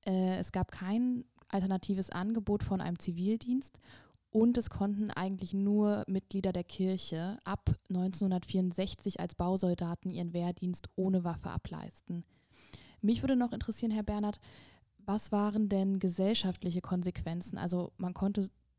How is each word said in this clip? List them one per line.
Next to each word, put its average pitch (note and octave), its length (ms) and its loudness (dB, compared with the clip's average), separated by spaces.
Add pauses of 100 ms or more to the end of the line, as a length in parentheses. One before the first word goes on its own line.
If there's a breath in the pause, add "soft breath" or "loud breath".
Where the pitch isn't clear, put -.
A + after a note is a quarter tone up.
Äh, F#3 320 4
es F3+ 160 -4
gab F#3 180 0
kein A#3+ 540 0 (240)
alternatives F#3+ 600 0
Angebot G#3 540 0
von F#3+ 160 0
einem F3 200 -2
Zivildienst A3+ 840 -2 (480 loud breath)
und A#3 280 6
es A#3 120 0
konnten G3+ 420 0
eigentlich F#3+ 420 -4
nur G#3 540 4
Mitglieder F#3+ 460 0
der F3 100 -2
Kirche F#3 800 -2
ab - 280 -2 (180)
neunzehnhundertvierundsechzig F#3 1300 0
als F3 160 -6
Bausoldaten F3 760 0
ihren F3 240 -6
Wehrdienst F3 600 -4
ohne F#3 300 2
Waffe E3+ 240 -6
ableisten. - 760 -8 (800 loud breath)
Mich A#3 220 2
würde C4 120 4
noch A#3+ 160 2
interessieren, A3+ 400 -2
Herr G#3+ 120 0
Bernhard, G#3 360 -2 (680 loud breath)
was G#3 280 -2
waren G#3 340 2
denn G3 320 2
gesellschaftliche F#3 800 2
Konsequenzen? F3+ 800 -2
Also F3 400 -2
man F3+ 160 -4
konnte G3 340 0 (320)